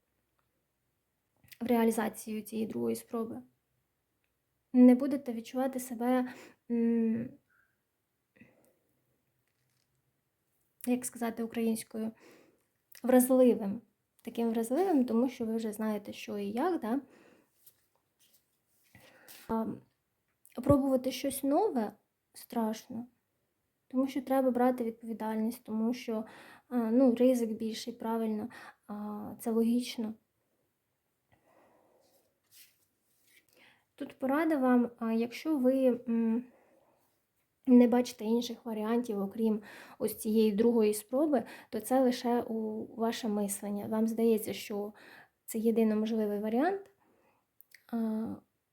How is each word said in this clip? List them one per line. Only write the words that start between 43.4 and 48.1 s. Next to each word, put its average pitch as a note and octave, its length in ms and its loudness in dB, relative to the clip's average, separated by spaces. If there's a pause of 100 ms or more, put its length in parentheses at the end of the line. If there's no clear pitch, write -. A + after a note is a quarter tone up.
Вам A3 220 0
здається, A3+ 440 2
що G#3 400 -8 (540)
це - 120 -8
єдино A3 380 2
можливий G#3+ 420 -2
варіант, B3+ 420 0 (1120)
а, A#3 40 -4 (760)